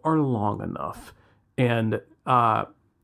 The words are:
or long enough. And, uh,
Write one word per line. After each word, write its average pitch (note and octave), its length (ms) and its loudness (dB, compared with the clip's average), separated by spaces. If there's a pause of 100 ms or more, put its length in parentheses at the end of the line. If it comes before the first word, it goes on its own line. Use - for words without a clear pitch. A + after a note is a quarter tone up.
or D#3 160 0
long G#2+ 440 -2
enough. - 500 -10 (440)
And, A#2 420 2 (260)
uh, A#2 400 2 (380)